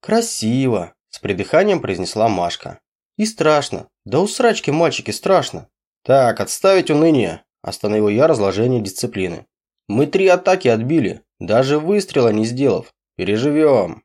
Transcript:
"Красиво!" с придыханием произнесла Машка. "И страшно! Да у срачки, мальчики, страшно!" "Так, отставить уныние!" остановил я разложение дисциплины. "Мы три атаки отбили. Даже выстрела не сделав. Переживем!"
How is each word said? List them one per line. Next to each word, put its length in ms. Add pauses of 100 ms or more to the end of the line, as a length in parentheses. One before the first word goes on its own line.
"Красиво!" 920 (160)
с 100
придыханием 600
произнесла 480
Машка. 520 (360)
"И 80
страшно! 640 (160)
Да 160
у 60
срачки, 440
мальчики, 420
страшно!" 560 (340)
"Так, 380
отставить 500
уныние!" 540 (240)
остановил 400
я 180
разложение 540
дисциплины. 680 (420)
"Мы 180
три 200
атаки 420
отбили. 540 (160)
Даже 400
выстрела 520
не 140
сделав. 480 (240)
Переживем!" 880